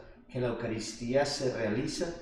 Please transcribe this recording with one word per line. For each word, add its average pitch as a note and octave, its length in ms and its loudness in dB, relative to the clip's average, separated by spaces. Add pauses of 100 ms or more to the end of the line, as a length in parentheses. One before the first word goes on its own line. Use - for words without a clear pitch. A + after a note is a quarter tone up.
(300)
que B2+ 100 -4
la B2 80 2
Eucaristía A#2 760 2
se C3 300 0
realiza A#2+ 680 0